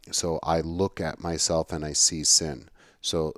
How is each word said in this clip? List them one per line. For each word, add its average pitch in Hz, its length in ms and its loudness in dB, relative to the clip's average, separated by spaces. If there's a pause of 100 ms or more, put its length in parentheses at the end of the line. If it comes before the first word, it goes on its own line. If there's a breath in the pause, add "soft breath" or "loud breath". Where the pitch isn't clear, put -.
(120)
so 82 320 -2
I 82 160 4
look 85 400 -2
at 82 220 -6
myself 82 500 0
and 76 140 -4
I 73 80 -6
see 78 320 2
sin. 73 440 0 (320 soft breath)
So 80 360 0